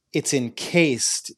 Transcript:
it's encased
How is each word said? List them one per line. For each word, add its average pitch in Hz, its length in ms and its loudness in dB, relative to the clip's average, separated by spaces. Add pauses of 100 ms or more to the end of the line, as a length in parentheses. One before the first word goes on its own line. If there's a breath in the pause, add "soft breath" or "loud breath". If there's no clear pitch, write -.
(120)
it's 147 220 -2
encased 131 1040 0